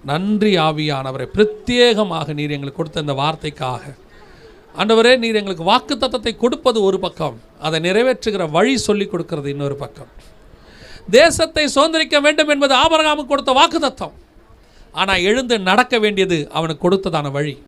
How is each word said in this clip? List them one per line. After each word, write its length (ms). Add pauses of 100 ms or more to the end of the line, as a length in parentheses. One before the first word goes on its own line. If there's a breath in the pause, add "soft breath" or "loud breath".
நன்றி 540
ஆவியானவரே, 680
பிரத்யேகமாக 1040
நீர் 220
எங்களுக்கு 240
கொடுத்த 240
இந்த 100
வார்த்தைக்காக. 680 (920 loud breath)
ஆண்டவரே, 440
நீர் 220
எங்களுக்கு 260
வாக்குத்தத்தத்தை 680
கொடுப்பது 480
ஒரு 180
பக்கம், 360 (220)
அதை 220
நிறைவேற்றுகிற 720
வழி 280
சொல்லிக் 340
கொடுக்கிறது 380
இன்னொரு 260
பக்கம். 340 (1000 loud breath)
தேசத்தை 560
சுதந்திரிக்க 540
வேண்டும் 320
என்பது 240
ஆபிரகாமுக்கு 560
கொடுத்த 220
வாக்குத்தத்தம். 640 (760 soft breath)
ஆனா 280
எழுந்து 380
நடக்க 380
வேண்டியது 380 (140)
அவனுக்கு 340
கொடுத்ததான 460
வழி. 240 (140)